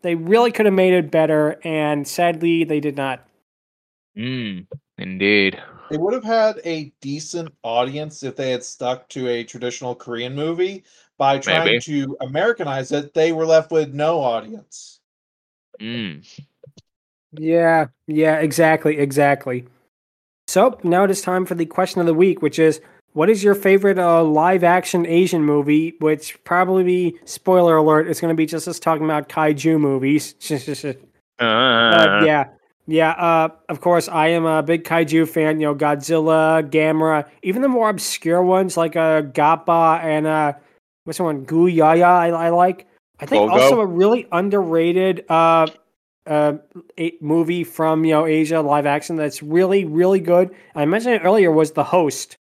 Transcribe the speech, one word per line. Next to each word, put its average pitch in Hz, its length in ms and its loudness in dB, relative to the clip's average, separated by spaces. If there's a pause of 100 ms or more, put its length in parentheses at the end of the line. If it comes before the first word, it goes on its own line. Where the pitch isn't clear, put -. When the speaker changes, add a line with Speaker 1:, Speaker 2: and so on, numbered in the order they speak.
Speaker 1:
They 170 140 -2
really 214 360 2
could 220 140 0
have 196 80 2
made 185 180 4
it 170 180 0
better, 156 540 0
and 151 420 -4
sadly, 170 580 -2
they 151 160 -4
did 143 160 -6
not. 135 300 -8 (920)
Speaker 2:
Mm, 113 480 -10 (320)
indeed. 95 600 0 (320)
Speaker 3:
They 151 60 -6
would 185 160 -2
have 247 120 -6
had 220 400 -2
a 160 360 -8
decent 156 640 -12
audience 135 600 -6
if 127 140 -12
they 131 140 -6
had 123 140 -6
stuck 127 460 -8
to 127 180 -8
a 117 160 -4
traditional 123 500 -10
Korean 120 400 -12
movie 170 500 -6 (340)
by 139 200 0
trying 160 260 0
Speaker 2:
Maybe. 113 160 0
Speaker 3:
to 143 400 -6
Americanize 143 720 -4
it. 143 220 -6
They 165 180 0
were 160 140 -2
left 160 240 2
with 151 240 -2
no 151 260 -2
audience. - 800 -8 (800)
Speaker 2:
Mm. 107 460 -10 (1040)
Speaker 1:
Yeah, 160 540 0 (200)
yeah, 156 300 0
exactly, 156 640 0
exactly. 139 680 0 (800)
So, 240 360 2
now 180 220 2
it 190 60 0
is 190 120 -4
time 185 240 -4
for 185 80 -8
the 170 120 -4
question 185 340 -4
of 170 60 0
the 165 80 2
week, 180 280 2
which 151 160 -4
is, 160 220 2 (340)
what 160 160 2
is 202 120 2
your 202 120 4
favorite, 196 440 2
uh, 170 240 4
live-action 175 840 2
Asian 170 360 2
movie? 147 580 0
Which 156 440 -4
probably, 180 800 0
spoiler 175 520 2
alert, 156 320 4
it's 156 120 -4
gonna 165 140 0
be 160 120 0
just 156 220 -8
us 165 100 -10
talking 160 260 -2
about 151 240 -2
kaiju 156 520 0
movies. 139 600 -2
<laughs> 139 560 -8 (440)
Speaker 2:
Uh. 117 500 2 (300)
Speaker 1:
But 104 60 4
yeah, 147 180 2 (420)
yeah, 160 260 2
uh, 165 360 0 (200)
of 156 120 -8
course, 175 260 2
I 160 220 0
am 170 180 0
a 156 160 0
big 165 220 -2
kaiju 160 440 0
fan, 156 300 -2
you 151 80 -2
know, 147 80 0
Godzilla, 156 960 0
Gamera, 156 580 0 (140)
even 196 180 -4
the 269 80 0
more 233 220 0
obscure 170 500 -2
ones 185 360 0
like, 165 180 -2
uh, 160 280 2
Gappa 160 840 2
and, 156 240 -2
uh, 151 240 0 (500)
what's 165 160 -12
the 180 60 -2
one, 147 180 -4
Goo-ya-ya 165 640 4
I, 175 220 4
I 170 220 -2
like. 180 360 0 (320)
I 147 80 -14
think 208 240 2
Speaker 2:
Gogo. - 140 4
Speaker 1:
also 262 160 4
a 208 60 0
really 196 440 0
underrated, 175 1000 0
uh, 165 380 4 (640)
uh, 147 240 0 (440)
a 165 240 -4
movie 165 440 -2
from, 160 400 -2
you 160 80 2
know, 156 140 2
Asia, 160 340 0
live 147 260 0
action 151 300 -4
that's 151 260 -6
really, 185 420 0
really 180 360 0
good. 175 340 2 (220)
I 147 80 0
mentioned 226 320 0
it 170 80 -4
earlier 190 260 4
was 156 220 2
The 151 100 -2
Host - 600 -2